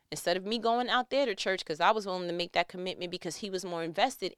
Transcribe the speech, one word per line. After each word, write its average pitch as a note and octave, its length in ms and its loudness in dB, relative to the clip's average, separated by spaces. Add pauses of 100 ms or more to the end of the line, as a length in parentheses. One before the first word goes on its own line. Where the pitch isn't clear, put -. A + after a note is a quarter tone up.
(120)
instead E3+ 240 2
of F#3 100 -4
me A3+ 120 0
going A#3 300 2
out A#3+ 220 2
there C4+ 160 4
to G#3+ 80 0
church, F#3+ 300 0
'cause D3+ 160 -6
I F3 100 8
was A3 160 2
willing F#3 220 -2
to E3+ 40 -2
make F3 200 -4
that F3 160 2
commitment F3+ 420 -6
because F3 260 -6
he G3+ 140 -8
was F#3 140 -4
more E3+ 180 -4
invested F#3 560 0